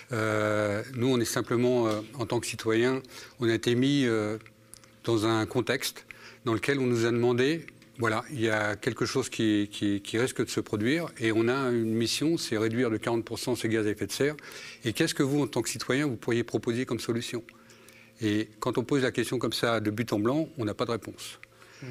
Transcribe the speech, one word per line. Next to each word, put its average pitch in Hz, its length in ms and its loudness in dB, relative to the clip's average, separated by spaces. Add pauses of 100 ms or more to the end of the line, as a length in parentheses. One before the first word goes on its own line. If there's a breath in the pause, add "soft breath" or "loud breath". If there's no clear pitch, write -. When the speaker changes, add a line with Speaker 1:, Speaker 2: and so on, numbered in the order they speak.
(140 loud breath)
Speaker 1:
Euh, 107 680 0 (140)
nous, 123 140 0
on 123 100 4
est 110 60 2
simplement, 123 640 2
euh, 107 120 0 (180)
en 117 80 -2
tant 120 140 0
que - 80 -8
citoyen, 120 540 2 (400 loud breath)
on 117 80 2
a 113 40 4
été 117 220 2
mis, 135 300 4
euh, 110 320 0 (640)
dans 113 220 2
un 110 220 2
contexte - 580 -2 (400 loud breath)
dans 117 80 2
lequel 139 240 0
on 131 80 0
nous 117 220 2
a 117 40 2
demandé, 123 540 2 (320)
voilà, 113 340 0
il 123 80 -8
y 110 120 2
a 104 240 0
quelque 120 280 -2
chose 120 260 -2
qui, 107 420 2
qui, 101 300 0
qui - 180 -2
risque 127 260 0
de - 40 -12
se - 100 -2
produire 123 480 0 (120)
et 113 120 2
on 113 160 4
a 127 240 2
une 113 240 0
mission, 143 420 0
c'est - 180 -4
réduire 117 360 2
de 107 60 0
quarante 117 280 0
pour 110 140 -8
cent 123 160 -2
ces 113 120 -2
gaz 110 200 2
à - 20 2
effet 101 160 -2
de - 60 -6
serre. 147 240 0 (500 loud breath)
Et 110 80 0
qu'est-ce 160 220 2
que 151 80 2
vous, 143 180 2
en 131 60 2
tant 117 160 0
que - 60 -2
citoyen, 127 360 0
vous 120 120 -2
pourriez 117 260 0
proposer 120 420 -2
comme 117 140 -4
solution ? 117 440 -4 (800 loud breath)
Et 107 260 0 (120)
quand 123 180 -2
on 123 60 0
pose 139 180 2
la 123 100 2
question 120 280 -2
comme 117 140 -2
ça, 117 260 2
de 107 100 0
but 117 240 -2
en 107 60 0
blanc, 143 280 0 (120)
on 110 60 -2
n'a 101 100 -4
pas 123 100 -2
de 117 60 -4
réponse. - 480 -8 (420 loud breath)
Speaker 2:
Hmm. 131 100 -14